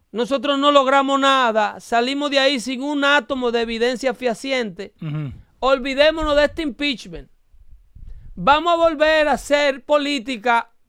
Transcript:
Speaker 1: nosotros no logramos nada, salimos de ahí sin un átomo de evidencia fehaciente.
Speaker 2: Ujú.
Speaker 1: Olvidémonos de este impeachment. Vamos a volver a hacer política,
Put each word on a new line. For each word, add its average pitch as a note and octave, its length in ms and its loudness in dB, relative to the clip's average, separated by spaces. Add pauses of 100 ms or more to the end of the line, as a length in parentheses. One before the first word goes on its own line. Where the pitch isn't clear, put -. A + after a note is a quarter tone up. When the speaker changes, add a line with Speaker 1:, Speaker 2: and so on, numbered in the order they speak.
(120)
Speaker 1:
nosotros C4 460 -2
no C#4+ 140 4
logramos C4+ 480 4
nada, A3 600 2
salimos C4+ 500 -2
de C#4 80 0
ahí C4+ 220 2
sin B3+ 200 -8
un C#4+ 220 -2
átomo C#4 480 0
de A#3 100 0
evidencia A#3 520 -2
fehaciente. A#3 880 -6
Speaker 2:
Ujú. D3 320 -8 (260)
Speaker 1:
Olvidémonos C#4 800 2
de D4 80 6
este C#4+ 160 -4
impeachment. G#3+ 680 -6 (1040)
Vamos D4+ 380 2
a - 40 4
volver D#4 500 2
a C#4 60 2
hacer C#4 500 0
política, B3+ 880 -2 (180)